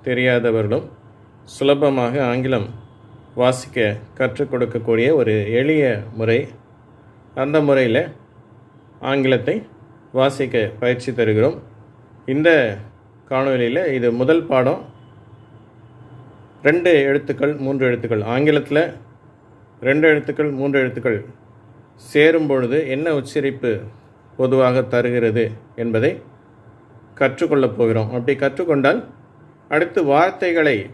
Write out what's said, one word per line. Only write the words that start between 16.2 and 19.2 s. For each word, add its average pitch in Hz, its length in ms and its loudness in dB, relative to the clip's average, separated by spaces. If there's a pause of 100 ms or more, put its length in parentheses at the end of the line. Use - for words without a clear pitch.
ரெண்டு 170 260 4 (160)
எழுத்துக்கள், 143 420 -2 (140)
மூன்று 135 240 -2
எழுத்துக்கள், 110 340 -4 (120)
ஆங்கிலத்தில் 147 460 2 (1080)